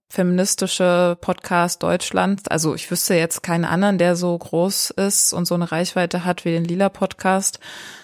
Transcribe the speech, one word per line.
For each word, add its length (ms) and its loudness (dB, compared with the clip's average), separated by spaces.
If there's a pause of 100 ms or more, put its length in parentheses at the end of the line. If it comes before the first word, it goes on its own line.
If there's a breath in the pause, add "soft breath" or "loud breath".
feministische 1120 2
Podcast 640 0
Deutschlands, 640 0
also 280 0
ich 140 -10
wüsste 240 0
jetzt 300 0
keinen 200 0
anderen, 340 2
der 180 4
so 220 -2
groß 540 -2
ist 420 0
und 120 -2
so 100 0
eine 160 -2
Reichweite 540 -2
hat 200 -2
wie 60 0
den 140 0
Lila-Podcast, 920 -2 (440 loud breath)